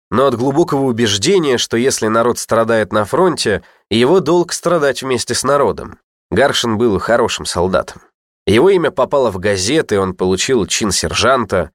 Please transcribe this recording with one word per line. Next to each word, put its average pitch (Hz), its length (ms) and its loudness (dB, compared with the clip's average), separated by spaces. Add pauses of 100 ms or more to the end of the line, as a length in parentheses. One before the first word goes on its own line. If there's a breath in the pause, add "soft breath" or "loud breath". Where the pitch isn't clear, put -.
но 127 160 2
от 127 100 0
глубокого 139 500 0
убеждения, 120 720 0
что 117 200 -4
если 120 300 0
народ 113 320 0
страдает 113 540 0
на 107 120 0
фронте, 135 560 0 (300 soft breath)
его 131 300 4
долг 170 320 0
страдать 147 500 -2
вместе 123 320 -4
с - 80 -4
народом. 131 560 -2 (320)
Гаршин 117 460 0
был 107 220 2
хорошим 113 460 0
солдатом. 90 560 -2 (460)
Его 120 220 4
имя 170 220 2
попало 131 380 0
в 95 80 -4
газеты, 101 640 0
он 92 160 -2
получил 95 500 0
чин 98 260 -2
сержанта. 95 840 0